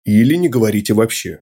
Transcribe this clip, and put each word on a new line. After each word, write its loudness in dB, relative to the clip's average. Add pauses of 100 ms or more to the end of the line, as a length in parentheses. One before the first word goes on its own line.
или 4
не 0
говорите 0
вообще. -4